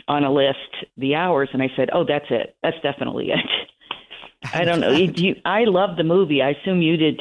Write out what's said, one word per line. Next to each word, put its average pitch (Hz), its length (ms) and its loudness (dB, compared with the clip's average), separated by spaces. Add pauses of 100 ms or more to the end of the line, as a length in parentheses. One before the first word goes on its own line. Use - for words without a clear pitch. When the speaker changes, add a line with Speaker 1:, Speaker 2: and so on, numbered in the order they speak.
Speaker 1:
on 143 160 2
a 135 80 2
list, 139 280 2 (380)
The 135 180 0
Hours. 156 380 0
And 131 100 0
I 131 120 0
said, 131 160 2
"Oh, 175 120 2
that's 147 260 -2
it. - 320 -2
That's - 200 -2
definitely - 500 -4
it." - 180 -2 (1040)
I 160 100 -2
don't 170 160 0
know. 117 160 2 (120)
Speaker 2:
<laughs> - 0 -
Speaker 1:
Do 165 180 -2
you, 180 180 0
I 208 200 0
love 185 340 2
the 170 60 0
movie. 160 400 2
I 139 80 2
assume 180 320 0
you 160 140 2
did 151 240 2